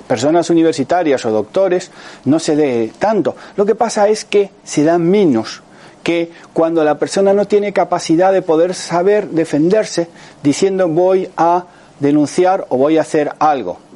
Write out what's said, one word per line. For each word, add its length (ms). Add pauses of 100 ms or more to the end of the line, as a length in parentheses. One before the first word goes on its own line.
personas 400
universitarias 800
o 40
doctores 600 (340)
no 140
se 180
dé 420
tanto. 380 (200)
Lo 100
que 80
pasa 340
es 160
que 260 (140)
se 180
da 160
menos 640 (400)
que 300 (200)
cuando 300
la 160
persona 340
no 140
tiene 260
capacidad 600
de 100
poder 320
saber 540
defenderse 800 (340)
diciendo 460
voy 480
a 300 (340)
denunciar 720
o 60
voy 220
a 40
hacer 360
algo. 400 (180)